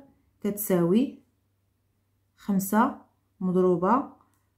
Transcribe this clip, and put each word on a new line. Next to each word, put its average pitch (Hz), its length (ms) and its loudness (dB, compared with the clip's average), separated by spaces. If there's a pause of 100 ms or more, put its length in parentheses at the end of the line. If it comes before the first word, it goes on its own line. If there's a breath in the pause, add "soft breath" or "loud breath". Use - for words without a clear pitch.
(420)
كتساوي 196 800 0 (1160)
خمسة 214 600 -2 (440)
مضروبة 185 640 0 (540)